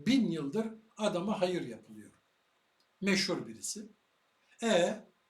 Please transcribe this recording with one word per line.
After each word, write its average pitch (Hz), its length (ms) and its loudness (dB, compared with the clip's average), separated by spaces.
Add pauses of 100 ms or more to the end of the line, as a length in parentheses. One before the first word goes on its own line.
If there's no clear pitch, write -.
bin 220 260 4
yıldır 156 360 -2 (300)
adama 190 440 0
hayır 180 200 0
yapılıyor. 107 500 -14 (880)
Meşhur 175 460 2
birisi. - 420 -10 (760)
E, 202 400 4 (260)